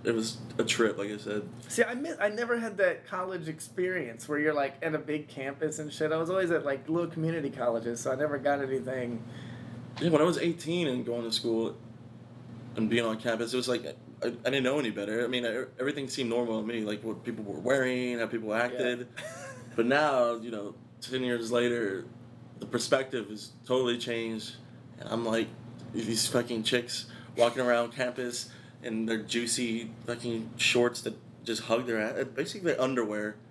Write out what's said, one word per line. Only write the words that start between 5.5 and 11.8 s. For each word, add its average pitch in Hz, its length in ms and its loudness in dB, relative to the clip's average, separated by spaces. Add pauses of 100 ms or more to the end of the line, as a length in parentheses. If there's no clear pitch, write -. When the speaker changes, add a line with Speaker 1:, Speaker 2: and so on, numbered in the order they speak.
Speaker 2:
and 151 140 -6
shit. 156 180 0
I 160 60 2
was 160 120 0
always 185 220 2
at, 147 140 2
like, 139 240 -2
little 165 220 2
community 160 380 0
colleges, 120 500 0
so 139 120 0
I 127 40 2
never 147 220 0
got 143 240 2
anything. 127 600 -2 (800)
Speaker 1:
Yeah, 165 80 4
when 151 120 8
I 156 40 8
was 175 120 4
eighteen 170 500 0
and 123 180 0
going 117 180 -2
to 113 80 -4
school 113 440 2 (1000)